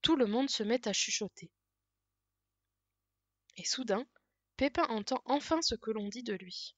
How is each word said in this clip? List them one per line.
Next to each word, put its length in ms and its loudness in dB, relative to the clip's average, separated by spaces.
Tout 140 6
le 120 6
monde 220 2
se 140 -2
met 240 0
à 60 0
chuchoter. 580 -2
Et 80 -10
soudain, 400 0
Pépin 300 2
entend 400 -2
enfin 360 2
ce 140 0
que 160 -6
l'on 160 -4
dit 160 -8
de 100 -4
lui. 440 -10